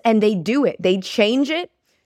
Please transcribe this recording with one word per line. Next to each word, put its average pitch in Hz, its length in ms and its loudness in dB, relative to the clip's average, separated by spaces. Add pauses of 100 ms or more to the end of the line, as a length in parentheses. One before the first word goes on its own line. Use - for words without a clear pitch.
and 220 160 4
they 214 140 2
do 220 300 -2
it. 170 140 -2
They 185 200 0
change 240 500 0
it 349 220 -6 (340)